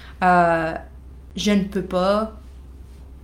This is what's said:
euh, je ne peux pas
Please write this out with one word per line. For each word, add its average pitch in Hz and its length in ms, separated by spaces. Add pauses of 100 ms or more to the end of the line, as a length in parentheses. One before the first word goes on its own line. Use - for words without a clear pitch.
(240)
euh, 170 500 (640)
je 196 160
ne 196 120
peux 190 200
pas 202 500 (920)